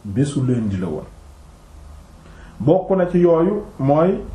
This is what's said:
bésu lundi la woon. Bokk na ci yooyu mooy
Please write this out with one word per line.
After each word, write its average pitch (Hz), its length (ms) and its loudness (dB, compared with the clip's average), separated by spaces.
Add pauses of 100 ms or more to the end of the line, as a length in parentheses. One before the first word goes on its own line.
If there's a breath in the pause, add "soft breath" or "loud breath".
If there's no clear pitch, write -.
bésu 127 400 -2
lundi 110 320 -2
la 92 100 -6
woon. 78 180 -8 (1500 loud breath)
Bokk 180 360 2
na 180 140 2
ci 175 100 0
yooyu 175 440 2 (160)
mooy 156 400 2 (160)